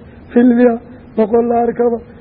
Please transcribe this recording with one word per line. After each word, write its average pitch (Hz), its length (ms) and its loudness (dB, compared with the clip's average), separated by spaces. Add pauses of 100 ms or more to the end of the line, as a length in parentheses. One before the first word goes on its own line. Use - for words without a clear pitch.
(340)
fil 247 220 4
mia, 240 200 2 (400)
boqol 226 320 0
la 233 140 -2
arkaba, 233 360 -2 (240)